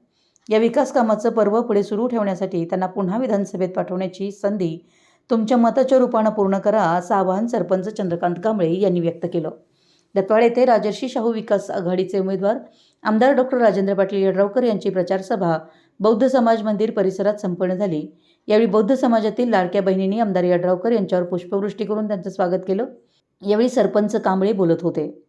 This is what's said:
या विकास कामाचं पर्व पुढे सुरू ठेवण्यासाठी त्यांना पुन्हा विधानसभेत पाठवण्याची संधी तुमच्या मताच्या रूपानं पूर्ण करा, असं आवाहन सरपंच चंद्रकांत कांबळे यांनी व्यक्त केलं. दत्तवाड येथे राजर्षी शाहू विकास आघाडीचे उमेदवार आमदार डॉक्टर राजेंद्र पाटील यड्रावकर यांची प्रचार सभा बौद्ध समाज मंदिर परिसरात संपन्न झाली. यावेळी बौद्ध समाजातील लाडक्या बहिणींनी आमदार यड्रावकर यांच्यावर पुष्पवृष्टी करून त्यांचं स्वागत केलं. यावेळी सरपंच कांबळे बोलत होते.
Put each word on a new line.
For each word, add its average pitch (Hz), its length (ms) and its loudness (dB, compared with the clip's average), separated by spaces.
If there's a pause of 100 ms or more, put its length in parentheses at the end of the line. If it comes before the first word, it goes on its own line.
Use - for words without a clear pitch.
(500)
या 220 100 4
विकास 240 320 2
कामाचं 220 380 2
पर्व 220 320 2
पुढे 240 220 0
सुरू 226 240 -2
ठेवण्यासाठी 190 580 -2
त्यांना 185 200 -2
पुन्हा 185 320 -4
विधानसभेत 202 520 -2
पाठवण्याची 185 640 -6
संधी 190 560 -4 (420)
तुमच्या 226 280 2
मताच्या 254 400 4
रूपानं 226 320 2
पूर्ण 196 280 0
करा, 208 240 2
असं 175 340 0
आवाहन 190 320 0
सरपंच 190 420 -2
चंद्रकांत 175 540 -2
कांबळे 185 360 0
यांनी 180 200 2
व्यक्त 170 340 -4
केलं. 156 160 -4 (640)
दत्तवाड 214 280 2
येथे 240 220 4
राजर्षी 214 440 0
शाहू 233 220 -2
विकास 208 380 -2
आघाडीचे 185 500 -2
उमेदवार 196 380 -2 (460)
आमदार 220 300 2
डॉक्टर 254 240 0
राजेंद्र 202 360 2
पाटील 196 300 0
यड्रावकर 202 400 2
यांची 202 260 0
प्रचार 180 320 -2
सभा 185 360 -2 (420)
बौद्ध 220 280 4
समाज 233 360 2
मंदिर 214 280 -2
परिसरात 196 440 0
संपन्न 180 380 -2
झाली. 175 340 -4 (400)
यावेळी 214 200 4
बौद्ध 214 280 2
समाजातील 233 540 0
लाडक्या 190 320 0
बहिणींनी 190 380 0
आमदार 190 240 0
यड्रावकर 180 480 0
यांच्यावर 190 340 0
पुष्पवृष्टी 196 600 -4
करून 214 220 -4
त्यांचं 196 220 -6
स्वागत 180 380 -2
केलं. 196 180 -2 (600)
यावेळी 214 220 2
सरपंच 208 460 0
कांबळे 196 360 0
बोलत 170 300 2
होते. 160 480 -6